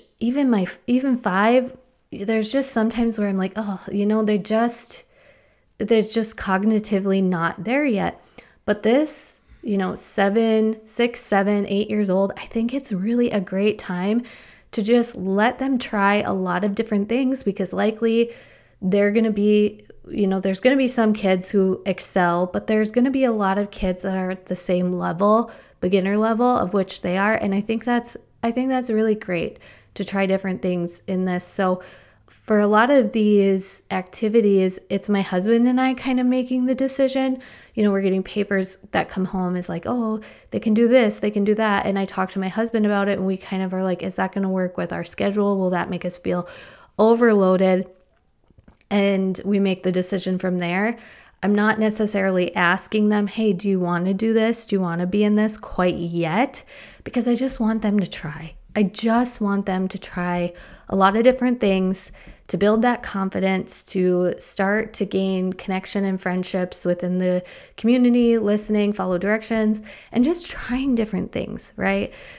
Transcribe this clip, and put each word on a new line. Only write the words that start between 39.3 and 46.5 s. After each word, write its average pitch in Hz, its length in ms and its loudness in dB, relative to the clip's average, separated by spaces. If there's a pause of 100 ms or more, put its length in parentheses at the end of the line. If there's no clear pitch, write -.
is 180 120 -6
like, 170 180 -6
"Oh, 226 340 -2 (300)
they 214 100 -4
can 220 120 0
do 233 160 6
this, 233 320 4
they 214 100 0
can 208 140 0
do 208 120 4
that." 214 280 0
And 196 140 0
I 196 60 0
talk 190 260 -4
to - 80 -8
my 190 100 -4
husband 220 380 0
about 202 220 0
it, 202 100 0
and 185 80 -2
we 190 100 0
kind 190 260 -6
of 185 120 -4
are 185 80 -2
like, 180 200 -2
"Is 185 140 -6
that 190 160 -2
gonna 196 160 -2
work 185 280 -2
with 175 160 -6
our 170 120 -6
schedule? 202 540 0
Will 185 120 0
that 180 200 -2
make 180 140 -6
us 180 120 -6
feel 175 320 -4 (500)